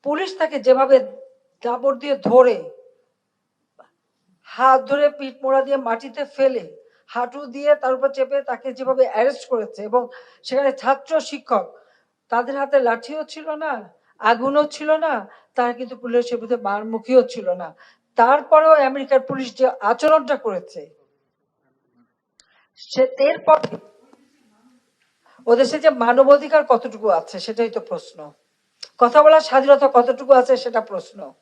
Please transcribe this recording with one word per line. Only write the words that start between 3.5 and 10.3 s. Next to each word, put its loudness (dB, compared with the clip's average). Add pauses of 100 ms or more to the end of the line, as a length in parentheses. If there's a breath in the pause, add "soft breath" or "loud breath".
হাত 2
ধরে 0
পিঠ -10
মোড়া 0
দিয়ে -2
মাটিতে -6
ফেলে, -2 (420)
হাঁটু -8
দিয়ে 0
তার -4
উপর -2
চেপে -4
তাকে -10
যেভাবে -2 (100)
অ্যারেস্ট -2
করেছে, -6
এবং -2 (360 loud breath)